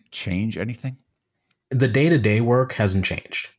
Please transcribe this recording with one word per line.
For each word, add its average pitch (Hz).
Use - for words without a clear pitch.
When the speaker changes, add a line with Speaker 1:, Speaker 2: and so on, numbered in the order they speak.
Speaker 1:
change 98
anything? 120
Speaker 2:
The 127
day-to-day 117
work 123
hasn't 98
changed. -